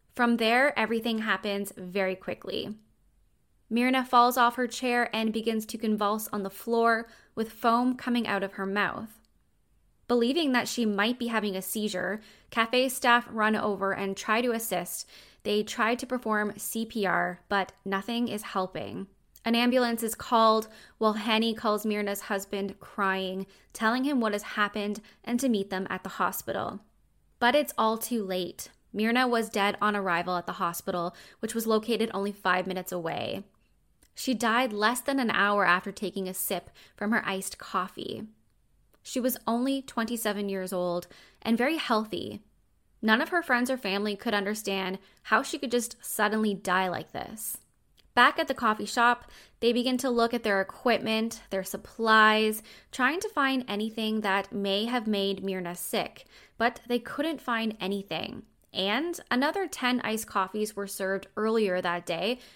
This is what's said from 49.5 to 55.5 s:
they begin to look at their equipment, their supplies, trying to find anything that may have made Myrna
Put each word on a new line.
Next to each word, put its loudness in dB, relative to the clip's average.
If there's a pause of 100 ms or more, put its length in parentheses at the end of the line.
they 4
begin 2
to 0
look 2
at -4
their 2
equipment, 0
their -4
supplies, 4 (280)
trying 0
to -4
find 0
anything -2
that 0
may 0
have -2
made 0
Myrna -4